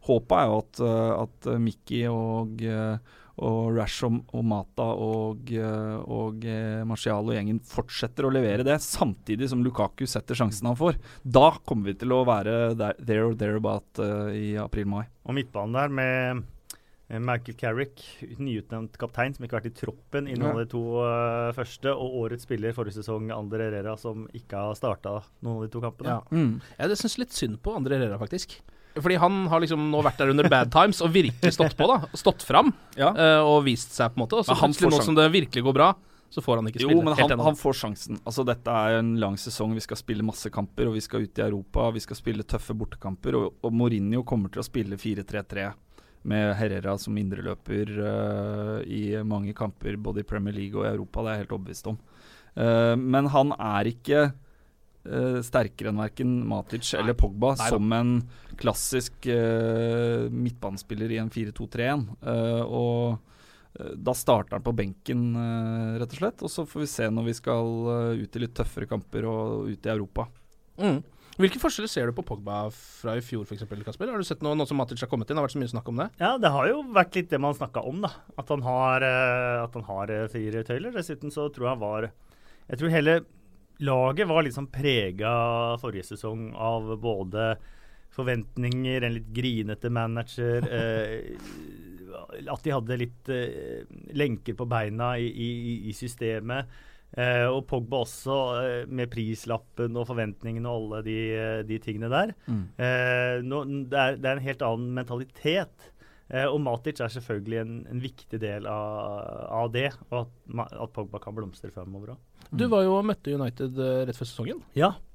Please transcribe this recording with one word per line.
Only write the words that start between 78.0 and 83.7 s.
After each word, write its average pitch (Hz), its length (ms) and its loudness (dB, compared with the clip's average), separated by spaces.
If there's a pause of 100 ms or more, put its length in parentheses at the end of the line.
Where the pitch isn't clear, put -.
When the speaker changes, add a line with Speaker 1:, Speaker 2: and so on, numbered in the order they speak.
Speaker 2:
da. 196 80 -2 (260)
At - 140 -10
han 147 100 0
har, 131 420 4
eh, 123 640 2
at 117 80 -8
han 117 100 -8
har, 101 280 -4
eh, 107 180 -2
fire 110 340 -4
tøyler. 156 300 -4
Dessuten 151 400 -8
så 147 180 -4
tror 127 140 -6
jeg 120 60 0
han 127 100 -4
var, 107 300 -2 (580)
jeg 123 100 -6
tror 165 120 0
hele 160 340 6 (560)